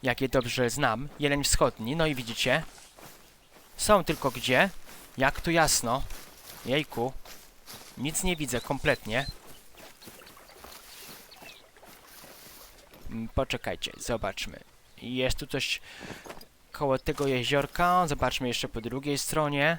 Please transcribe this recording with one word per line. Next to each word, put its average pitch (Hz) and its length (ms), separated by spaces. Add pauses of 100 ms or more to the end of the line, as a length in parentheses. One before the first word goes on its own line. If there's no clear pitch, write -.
Jak 123 180
je 131 80
dobrze 123 400
znam. 131 400 (100)
Jeleń 143 240
wschodni, 131 520
no 165 100
i 151 100
widzicie. 127 480 (1120)
Są 208 260
tylko 143 280
gdzie? 127 380 (480)
Jak 131 240
tu 170 100
jasno. 139 520 (640)
Jejku. 131 480 (840)
Nic 151 260
nie 180 120
widzę 123 260
kompletnie. 135 640 (3750)
Mm, 113 180
poczekajcie, - 720
zobaczmy. 101 600 (420)
Jest 127 360
tu 143 100
coś - 340 (920)
koło 135 260
tego 143 300
jeziorka. 143 800
Zobaczmy 131 400
jeszcze 120 200
po 117 140
drugiej 135 360
stronie. 151 600